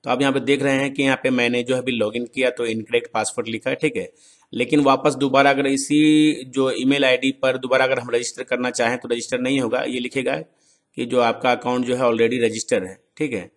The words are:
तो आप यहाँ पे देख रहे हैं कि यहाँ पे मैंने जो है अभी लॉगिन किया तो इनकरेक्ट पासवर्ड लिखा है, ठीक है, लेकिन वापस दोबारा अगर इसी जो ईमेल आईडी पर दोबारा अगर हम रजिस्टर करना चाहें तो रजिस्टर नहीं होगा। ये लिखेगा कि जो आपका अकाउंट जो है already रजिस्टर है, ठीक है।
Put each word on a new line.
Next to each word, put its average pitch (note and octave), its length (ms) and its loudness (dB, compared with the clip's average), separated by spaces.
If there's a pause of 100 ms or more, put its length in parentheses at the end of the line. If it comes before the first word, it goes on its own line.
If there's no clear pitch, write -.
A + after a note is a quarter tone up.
तो C3+ 60 -6
आप B2+ 120 0
यहाँ C#3 120 2
पे C#3 80 0
देख C3+ 220 2
रहे C3+ 120 2
हैं C#3 180 0
कि C#3 100 -2
यहाँ C3+ 200 2
पे C3 80 2
मैंने A#2+ 320 0
जो B2+ 120 0
है B2+ 60 -2
अभी B2+ 100 -4
लॉगिन A#2 340 -2 (100)
किया B2+ 140 2
तो A#2+ 160 -4
इनकरेक्ट A2+ 480 -2
पासवर्ड A2+ 340 -4
लिखा A2+ 220 -6
है, C3+ 60 -2
ठीक C3+ 220 -2
है, F2+ 140 -8 (420)
लेकिन C3 280 0
वापस C3+ 340 2
दोबारा C#3 340 4
अगर C#3 180 2
इसी D3+ 800 2
जो C3 260 0
ईमेल C3+ 320 2
आईडी C3 260 2 (100)
पर C3 160 2
दोबारा C3 280 2
अगर C3 140 0
हम A#2+ 120 -10
रजिस्टर A#2+ 320 -4
करना B2 260 -2
चाहें A#2+ 280 -2
तो B2 100 -10
रजिस्टर A#2+ 320 -4
नहीं C3 200 0
होगा। B2 240 -2
ये B2+ 160 -6
लिखेगा B2+ 360 -4
कि - 680 -12
जो B2 160 0
आपका A#2+ 300 2
अकाउंट B2 340 0
जो B2 100 0
है C3 80 -2
already A#2 400 2
रजिस्टर A2 400 -2
है, F#2 140 -14 (200)
ठीक D3 160 -4
है। F#2 240 -8